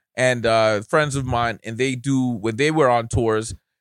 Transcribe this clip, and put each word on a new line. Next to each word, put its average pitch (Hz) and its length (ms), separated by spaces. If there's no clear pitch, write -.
and, 123 300
uh, 110 360
friends 151 320
of 139 120
mine. 117 360
And 113 160
they 131 160
do, 127 320
when 113 300
they 147 160
were 151 180
on 117 180
tours, 113 460